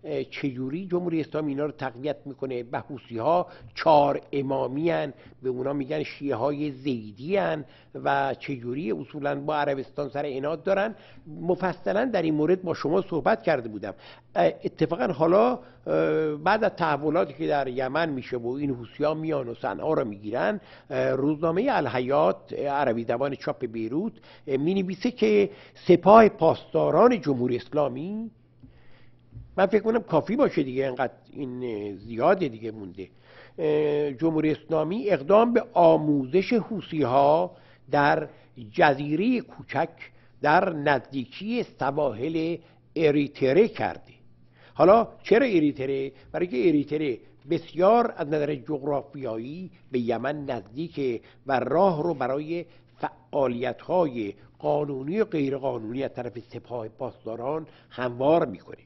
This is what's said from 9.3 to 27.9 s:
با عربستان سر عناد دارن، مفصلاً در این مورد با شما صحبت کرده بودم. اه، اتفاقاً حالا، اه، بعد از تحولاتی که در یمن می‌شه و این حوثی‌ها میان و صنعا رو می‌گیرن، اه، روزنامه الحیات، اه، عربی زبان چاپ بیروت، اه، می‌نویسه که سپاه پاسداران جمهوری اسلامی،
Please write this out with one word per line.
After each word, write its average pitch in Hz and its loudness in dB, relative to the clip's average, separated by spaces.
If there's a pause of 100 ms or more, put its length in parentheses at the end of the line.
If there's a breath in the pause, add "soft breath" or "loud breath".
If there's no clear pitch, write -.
با 151 -4
عربستان 143 -4
سر 143 -6
عناد 143 -6
دارن، 196 0 (460 loud breath)
مفصلاً 180 -2
در 214 0
این 156 2
مورد 165 2
با 170 -2
شما 175 0
صحبت 190 0
کرده 127 0
بودم. 104 -8 (400 loud breath)
اه، 170 4 (120)
اتفاقاً 175 -2
حالا، 190 4 (280 loud breath)
اه، 156 0
بعد 190 0
از 190 0
تحولاتی 151 0
که 160 -6
در 143 0
یمن 131 -2
می‌شه 131 -6
و 117 -6
این 139 -4
حوثی‌ها 131 -4
میان 156 -4
و 117 -8
صنعا 120 -4
رو 147 2
می‌گیرن، 117 -4 (300 loud breath)
اه، 131 0
روزنامه 156 0
الحیات، 147 2 (160)
اه، - -4
عربی 131 0
زبان 135 -2
چاپ - -6
بیروت، 117 -4 (340 loud breath)
اه، 135 0
می‌نویسه 185 0
که 202 2 (380 loud breath)
سپاه 202 8
پاسداران 160 2
جمهوری 127 -2
اسلامی، 151 -6 (1300 soft breath)